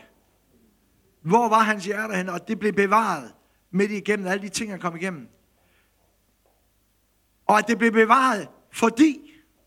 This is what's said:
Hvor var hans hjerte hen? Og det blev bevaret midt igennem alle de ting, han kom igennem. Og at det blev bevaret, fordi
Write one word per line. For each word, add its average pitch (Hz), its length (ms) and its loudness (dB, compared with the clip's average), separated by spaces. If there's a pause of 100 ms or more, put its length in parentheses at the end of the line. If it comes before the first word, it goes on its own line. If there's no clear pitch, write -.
(1200)
Hvor 220 280 2
var 220 140 4
hans 214 220 -2
hjerte 208 300 -6
hen? 185 140 -4
Og 175 180 -8
det 220 120 -6
blev 208 140 0
bevaret 196 600 0 (380)
midt 202 200 0
igennem 202 360 -4
alle 196 160 -4
de 202 60 -12
ting, 208 220 -8
han 180 80 -10
kom 170 160 -6
igennem. 165 340 -10 (2250)
Og 202 120 4
at 214 100 0
det 233 100 0
blev 226 140 2
bevaret, 226 580 4 (220)
fordi 240 600 0 (340)